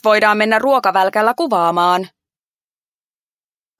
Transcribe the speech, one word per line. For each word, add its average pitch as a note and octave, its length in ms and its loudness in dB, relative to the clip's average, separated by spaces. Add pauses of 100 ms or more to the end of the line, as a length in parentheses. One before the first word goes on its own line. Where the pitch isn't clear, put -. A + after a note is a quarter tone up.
voidaan G#3+ 340 2
mennä A3 220 0
ruokavälkällä G#3+ 800 0
kuvaamaan." F3+ 720 -2 (1700)